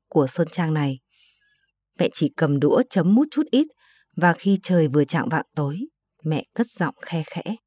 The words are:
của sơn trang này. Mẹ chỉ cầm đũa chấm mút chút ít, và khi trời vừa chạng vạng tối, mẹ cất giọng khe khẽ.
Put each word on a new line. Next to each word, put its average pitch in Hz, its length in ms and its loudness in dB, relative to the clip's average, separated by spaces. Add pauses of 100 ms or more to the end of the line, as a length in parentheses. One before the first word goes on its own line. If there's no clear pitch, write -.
của 143 200 2
sơn 165 240 -2
trang 160 220 -2
này. 147 260 -2 (1000)
Mẹ 175 140 2
chỉ - 240 -2
cầm 143 220 2
đũa 156 300 4
chấm 185 260 2
mút 294 160 4
chút 311 200 0
ít, 294 160 2 (480)
và 170 180 2
khi 190 300 0
trời 170 240 2
vừa 143 180 2
chạng - 240 -4
vạng 156 160 -2 (100)
tối, 147 240 -4 (440)
mẹ 156 300 -4
cất 240 140 -2
giọng - 340 -6
khe 165 240 -6
khẽ. - 300 -10 (120)